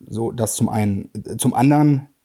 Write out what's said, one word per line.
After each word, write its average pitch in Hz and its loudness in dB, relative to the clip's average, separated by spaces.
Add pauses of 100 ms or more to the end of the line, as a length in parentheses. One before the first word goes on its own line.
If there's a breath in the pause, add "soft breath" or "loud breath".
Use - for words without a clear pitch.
so, 113 -6
das 113 -4
zum 117 0
einen. 104 -2 (280)
Zum - 0
anderen, 147 4 (180)